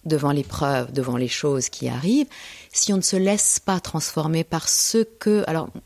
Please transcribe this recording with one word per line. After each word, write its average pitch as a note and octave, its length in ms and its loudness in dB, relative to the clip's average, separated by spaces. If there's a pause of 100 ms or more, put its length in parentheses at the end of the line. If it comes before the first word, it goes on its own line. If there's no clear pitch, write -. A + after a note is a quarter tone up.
devant D3 260 2
l'épreuve, C#3 600 -2
devant B2+ 240 -2
les B2 100 0
choses C3+ 420 0
qui - 200 -6
arrivent, F#3 380 2 (440)
si - 220 0
on F#3+ 40 4
ne F#3 40 0
se F#3+ 160 2
laisse G3 420 2
pas F#3 220 0
transformer D#3+ 640 -2
par - 240 -4
ce - 340 2
que, G#3+ 440 0
alors, D#3+ 200 -2 (180)